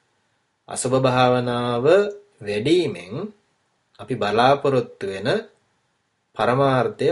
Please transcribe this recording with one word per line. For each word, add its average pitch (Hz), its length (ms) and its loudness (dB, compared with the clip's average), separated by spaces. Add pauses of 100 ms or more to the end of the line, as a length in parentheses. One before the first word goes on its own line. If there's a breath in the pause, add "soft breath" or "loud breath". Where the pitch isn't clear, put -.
(680)
අසුභ 127 300 -2
භාවනාව 123 840 0 (540)
වැඩීමෙන් 107 760 -2 (840)
අපි 123 140 -8
බලාපොරොත්තු 120 920 0
වෙන 98 220 -6 (1080)
පරමාර්ථය 123 760 0